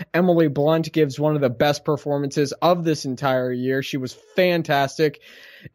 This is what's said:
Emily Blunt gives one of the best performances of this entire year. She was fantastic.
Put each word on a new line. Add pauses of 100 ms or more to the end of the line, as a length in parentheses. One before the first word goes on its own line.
(140)
Emily
Blunt
gives
one
of
the
best
performances
of
this
entire
year.
She
was (240)
fantastic. (540)